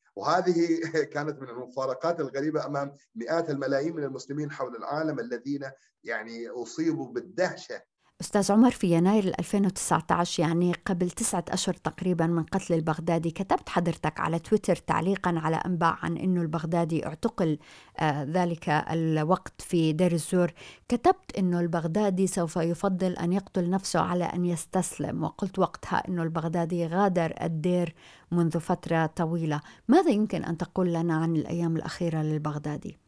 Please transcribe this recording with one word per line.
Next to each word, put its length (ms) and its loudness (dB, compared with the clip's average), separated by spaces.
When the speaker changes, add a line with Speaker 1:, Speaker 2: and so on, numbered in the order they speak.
Speaker 1:
وهذه 640 2
<laughs> 340 -2
كانت 280 -6
من 60 -14
المفارقات 720 -4
الغريبة 460 -2
أمام 300 -4
مئات 360 -2
الملايين 460 -2
من 80 -4
المسلمين 460 -6
حول 260 -8
العالم 440 -4
الذين، 500 -8
يعني، 440 -8
أصيبوا 640 -4
بالدهشة. 680 -6
Speaker 2:
أستاذ 320 0
عمر، 180 8
في 220 2
يناير 460 4
ألفين 280 0
وتسعة 440 0
عشر، 320 2
يعني 300 4
قبل 380 -2
تسعة 380 -2
أشهر 260 0
تقريبًا 520 0
من 180 4
قتل 300 0
البغدادي، 560 0
كتبت 380 -2
حضرتك 520 0
على 180 0
تويتر 380 2
تعليقًا 600 2
على 180 0
أنباء 460 0
عن 140 -2
أنه 260 2
البغدادي 640 0
اعتقل، 520 0
آه، 260 0
ذلك 440 -2
الوقت 920 0
في 300 2
دير 200 4
الزور. 400 2
كتبت 500 2
أنه 220 2
البغدادي 680 2
سوف 300 0
يفضل 560 0
أن 200 0
يقتل 380 0
نفسه 300 0
على 240 0
أن 200 -2
يستسلم، 800 -2
وقلت 340 -6
وقتها 500 0
أنه 140 -2
البغدادي 640 -2
غادر 560 0
الدير 520 0
منذ 280 2
فترة 460 0
طويلة. 540 -2
ماذا 220 6
يمكن 340 0
أن 140 -4
تقول 360 0
لنا 220 0
عن 200 0
الأيام 400 0
الأخيرة 460 -4
للبغدادي؟ 840 -4